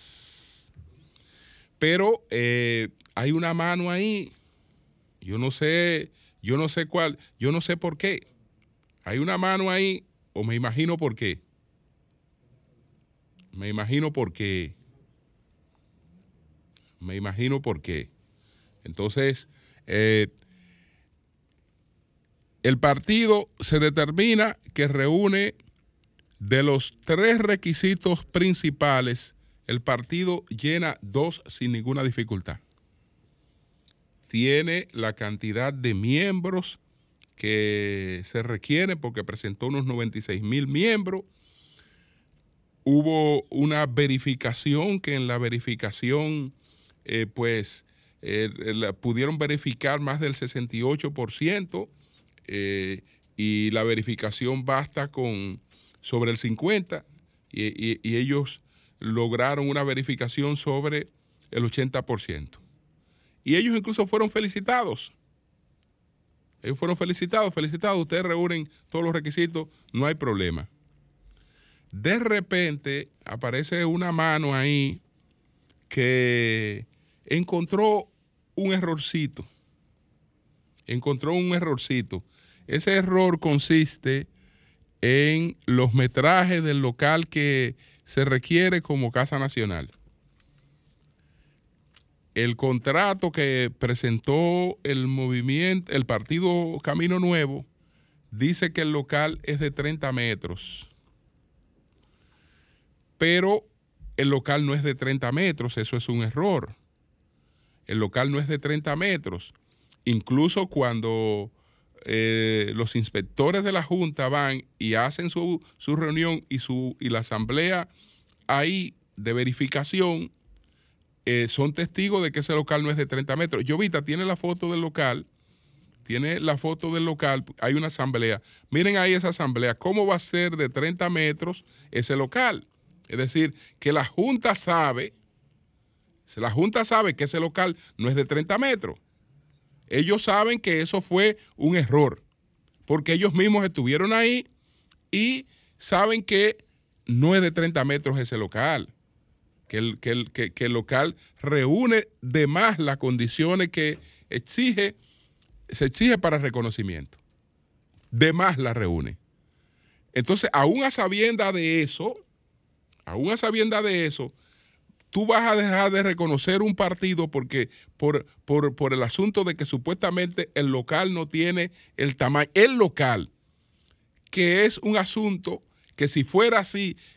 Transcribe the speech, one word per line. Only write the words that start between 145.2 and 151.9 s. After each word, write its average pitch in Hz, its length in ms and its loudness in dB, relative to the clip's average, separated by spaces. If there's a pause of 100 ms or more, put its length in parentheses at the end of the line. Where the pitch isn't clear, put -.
saben 214 440 2
que 214 340 2 (500)
no 139 280 4
es 190 80 6
de 170 80 4
treinta 165 340 0
metros 143 340 0
ese 123 180 -4
local, 110 560 -2 (760)
que 107 100 -4
el, 113 200 -2
que 120 120 -4
el, 117 220 -2
que, 113 200 -4
que 120 140 -4
el 120 60 0
local 135 440 0 (240)
reúne 170 680 2 (120)